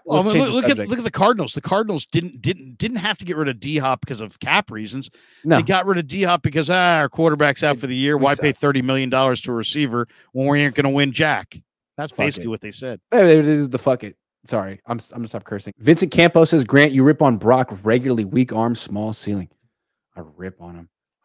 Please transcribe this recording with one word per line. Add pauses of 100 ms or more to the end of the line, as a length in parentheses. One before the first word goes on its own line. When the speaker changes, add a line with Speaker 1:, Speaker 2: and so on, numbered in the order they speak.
Speaker 1:
Well,
Speaker 2:
let's
Speaker 1:
I
mean,
Speaker 2:
change
Speaker 1:
look,
Speaker 2:
the
Speaker 1:
look
at,
Speaker 2:
subject.
Speaker 1:
look
at
the
Cardinals.
The
Cardinals
didn't,
didn't,
didn't
have
to
get
rid
of
D-Hop
because
of
cap
reasons. (340)
Speaker 2:
No.
Speaker 1:
They
got
rid
of
D-Hop
because,
ah,
our
quarterback's
out
Speaker 2:
They,
Speaker 1:
for
the
year.
Speaker 2:
we
Speaker 1:
Why
pay
Speaker 2:
suck.
Speaker 1:
thirty
million
dollars
to
a
receiver (260)
when
we
aren't
gonna
win
jack? (400)
That's
Speaker 2:
Fuck
Speaker 1:
basically
Speaker 2:
it.
Speaker 1:
what
they
said. (100)
Speaker 2:
There (140)
it
is,
the
fuck
it. (300)
Sorry,
I'm
s-,
I'm
gonna
stop
cursing.
Vincent
Campos
says,
"Grant,
you
rip
on
Brock
regularly.
Weak
arm,
small
ceiling." (680)
I (160)
rip
on
him. (360)